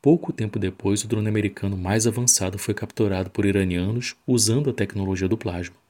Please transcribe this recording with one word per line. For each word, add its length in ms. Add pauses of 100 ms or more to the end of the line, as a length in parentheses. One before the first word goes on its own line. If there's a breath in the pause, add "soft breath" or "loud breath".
pouco 300
tempo 260
depois 460
o 40
drone 200
americano 480
mais 300
avançado 520
foi 160
capturado 560
por 140
iranianos 720 (100)
usando 440
a 20
tecnologia 560
do 100
plasma. 380 (140)